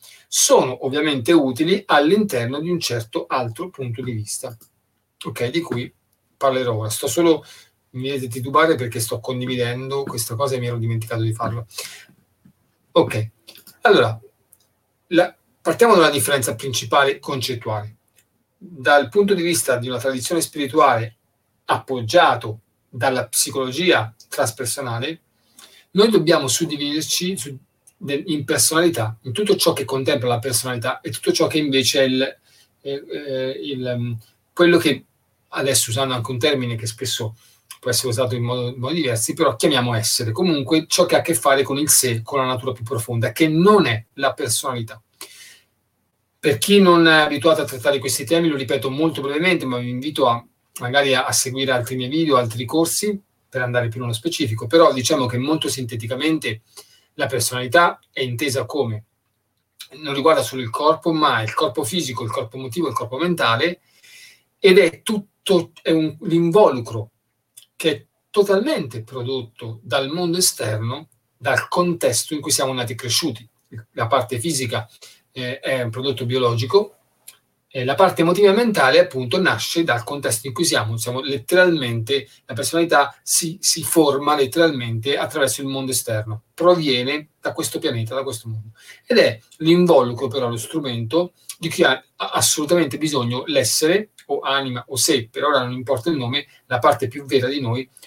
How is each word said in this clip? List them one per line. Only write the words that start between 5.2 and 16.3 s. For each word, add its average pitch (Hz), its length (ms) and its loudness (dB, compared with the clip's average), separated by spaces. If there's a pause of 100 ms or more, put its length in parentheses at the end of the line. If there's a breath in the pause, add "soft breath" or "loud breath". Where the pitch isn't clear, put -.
ok, 120 220 -6
di 160 160 -2
cui 123 280 -6 (460)
parlerò 127 380 0
ora. 107 160 -4
Sto - 160 -6
solo, 160 400 2 (460 loud breath)
mi 127 180 -6
vedete 131 180 -4
titubare 139 460 2
perché 123 260 -4
sto 113 200 -6
condividendo 127 840 -4
questa 120 320 -8
cosa 131 220 -2
e - 20 -2
mi 120 80 -4
ero 120 100 -4
dimenticato 113 460 -4
di 113 100 0
farlo. 113 340 -6 (1300 loud breath)
Ok, 113 380 0 (520)
allora, 120 380 4 (840)
la, 175 280 2 (280)
partiamo 156 320 4
da 175 60 8
una 156 100 6
differenza 139 440 0